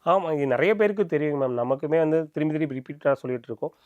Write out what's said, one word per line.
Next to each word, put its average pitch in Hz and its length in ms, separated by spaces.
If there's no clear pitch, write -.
ஆமா, 170 280
இது 143 140
நிறைய 147 280
பேருக்கு 202 300
தெரியும் 147 360
மேம். 123 200
நமக்குமே 143 360
வந்து 160 340
திரும்பி 156 260
திரும்பி 139 240
ரிப்பீட்டடா 143 320
சொல்லிட்டு 123 340
இருக்கோம். 120 260